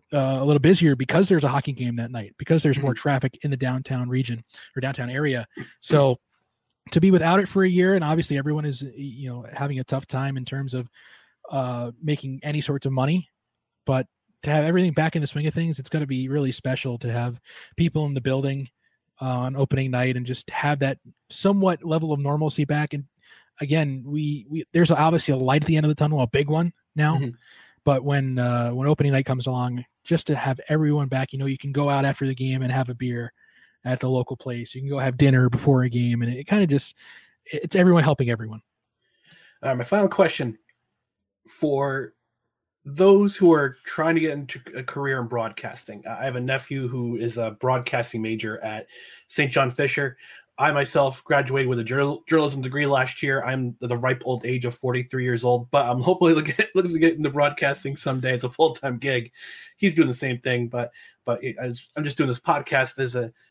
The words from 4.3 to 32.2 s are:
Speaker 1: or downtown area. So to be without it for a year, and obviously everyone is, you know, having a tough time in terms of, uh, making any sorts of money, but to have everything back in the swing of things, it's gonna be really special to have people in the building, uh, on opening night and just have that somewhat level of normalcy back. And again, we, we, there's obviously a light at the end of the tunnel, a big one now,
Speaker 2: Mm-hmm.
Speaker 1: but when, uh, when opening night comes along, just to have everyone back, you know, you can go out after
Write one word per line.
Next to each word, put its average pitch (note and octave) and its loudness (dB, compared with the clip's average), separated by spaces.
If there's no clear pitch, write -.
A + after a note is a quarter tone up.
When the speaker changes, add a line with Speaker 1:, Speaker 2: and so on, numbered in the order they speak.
Speaker 1:
or C3+ -6
downtown C3 -6
area. C3 -2
So C#3 4
to E3+ 4
be F#3+ 8
without F3 6
it F#3+ -2
for F#3+ 2
a F#3 4
year, F3+ 4
and F3 2
obviously D#3 0
everyone D3+ -2
is, C3+ -6
you C3 -12
know, B2 -12
having C#3 -4
a B2+ -4
tough C3+ -4
time C3+ -4
in B2+ -6
terms C3+ -8
of, B2+ -6
uh, B2 -4
making C#3 -4
any D3 -4
sorts C#3 -4
of C3+ -2
money, C#3+ 0
but C3 0
to D3 -4
have D3+ 4
everything F3 2
back D#3+ 0
in D#3+ 0
the C#3+ -2
swing D3 -2
of D3+ -2
things, E3 -2
it's C3 -12
gonna D3+ -2
be C3 -4
really C3+ 0
special B2+ -4
to A#2+ -6
have A#2+ -4
people D#3 2
in D3 -2
the C3+ -2
building, C3+ -2
uh, C#3 -8
on C3 -4
opening C3+ 0
night B2+ 0
and B2 -4
just B2 -10
have D3 0
that C3+ -2
somewhat F#3+ 0
level D#3+ 0
of C#3+ -2
normalcy D3 0
back. D3 -2
And C#3+ -6
again, C#3+ 0
we, D3 -4
we, D#3 -8
there's E3+ 6
obviously D#3 2
a - 0
light C3 2
at D3+ -4
the D#3+ 2
end D3+ 2
of D3+ 4
the D3+ 2
tunnel, D3 2
a B2 2
big C#3+ 0
one E3 0
now, D3+ 2
Speaker 2:
Mm-hmm. C3+ -2
Speaker 1:
but C3+ 2
when, C3+ 0
uh, A#2+ 0
when B2+ -2
opening D3 2
night C3+ 2
comes B2+ -2
along, B2 -4
just - -2
to D3 0
have C3 -2
everyone D3 0
back, C3 -4
you C#3 -8
know, C#3 -4
you C3+ -4
can C#3 -10
go C#3+ 0
out C#3 2
after C#3 -2